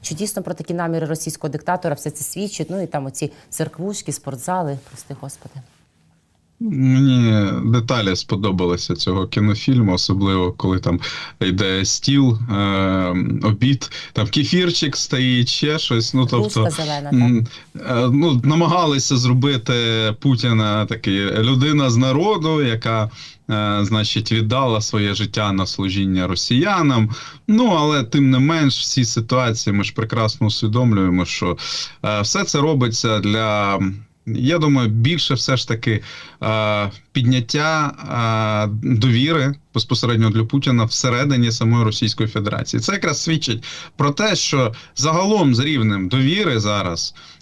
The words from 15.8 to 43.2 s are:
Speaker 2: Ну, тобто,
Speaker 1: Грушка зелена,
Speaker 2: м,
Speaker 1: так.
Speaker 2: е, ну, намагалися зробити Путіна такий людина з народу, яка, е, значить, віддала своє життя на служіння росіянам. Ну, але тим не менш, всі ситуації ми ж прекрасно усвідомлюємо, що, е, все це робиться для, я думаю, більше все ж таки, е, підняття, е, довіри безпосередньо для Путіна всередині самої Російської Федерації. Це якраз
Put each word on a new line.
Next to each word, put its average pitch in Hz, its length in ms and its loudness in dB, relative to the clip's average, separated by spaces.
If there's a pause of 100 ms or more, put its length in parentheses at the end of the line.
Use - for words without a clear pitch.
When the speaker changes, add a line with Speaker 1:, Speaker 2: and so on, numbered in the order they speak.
Speaker 2:
Ну, 131 120 2
тобто, 113 340 0
Speaker 1:
Грушка 151 240 0
зелена, 143 280 -4
Speaker 2:
м, 120 340 4 (260)
Speaker 1:
так. - 180 -14
Speaker 2:
е, 123 220 2
ну, 143 320 4
намагалися 156 720 2
зробити 127 580 2 (460)
Путіна 110 680 0
такий 98 340 -2
людина 127 720 2
з 113 60 2
народу, 156 640 2
яка, 113 480 -2 (400)
е, 104 320 -2
значить, 107 500 0
віддала 113 480 0
своє 101 340 -2
життя 101 380 -2
на 95 140 0
служіння 95 600 0
росіянам. 127 840 2 (380)
Ну, 226 180 4 (120)
але 147 260 2
тим 135 260 4
не 131 80 4
менш, 147 420 2
всі - 240 0
ситуації 113 720 0
ми 101 80 0
ж - 100 -6
прекрасно 113 520 -2
усвідомлюємо, 104 800 2
що, 87 320 -4 (480)
е, 107 160 -2
все 196 240 -2
це 156 160 0
робиться 120 580 0
для, 104 640 0 (460)
я 131 320 0
думаю, 139 300 2
більше 131 460 2
все 127 220 0
ж - 120 -4
таки, 110 340 -2 (400)
е, 107 480 0 (220)
підняття, 139 800 0 (720)
е, 101 40 -2 (120)
довіри 131 720 2 (200)
безпосередньо 117 560 2
для 110 140 2
Путіна 127 400 2
всередині 120 680 0
самої 113 320 2
Російської 107 440 0
Федерації. 104 520 -4
Це - 120 -2
якраз 165 300 -2